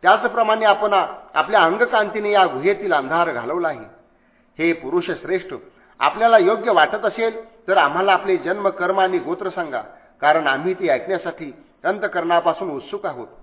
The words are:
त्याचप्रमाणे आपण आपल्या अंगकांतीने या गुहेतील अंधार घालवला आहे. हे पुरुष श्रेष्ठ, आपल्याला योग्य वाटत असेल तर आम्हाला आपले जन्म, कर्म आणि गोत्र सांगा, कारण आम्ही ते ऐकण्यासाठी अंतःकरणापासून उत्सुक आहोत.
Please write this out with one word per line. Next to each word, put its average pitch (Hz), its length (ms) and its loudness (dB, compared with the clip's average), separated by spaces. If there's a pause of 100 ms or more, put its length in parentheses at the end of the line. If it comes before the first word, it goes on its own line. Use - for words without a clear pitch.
त्याचप्रमाणे 220 600 2
आपण 202 400 2 (300)
आपल्या 190 280 2
अंगकांतीने 208 680 0
या 196 160 4
गुहेतील 180 460 -2
अंधार 160 380 0
घालवला 143 380 -6
आहे. 117 320 -12 (580)
हे 165 140 0
पुरुष 165 320 -4
श्रेष्ठ, 175 500 -6 (460)
आपल्याला 220 380 4
योग्य 208 340 2
वाटत 190 320 4
असेल 226 400 -4 (240)
तर 190 80 4
आम्हाला 175 360 2
आपले 185 240 2
जन्म, 190 320 -2
कर्म 185 320 -2
आणि 185 180 0
गोत्र 170 300 -6
सांगा, 156 320 -6 (400)
कारण 151 260 2
आम्ही 147 280 -2
ते 180 140 -4
ऐकण्यासाठी 160 680 -4 (300)
अंतःकरणापासून 175 840 -2
उत्सुक 196 360 -10
आहोत. 120 200 -10 (160)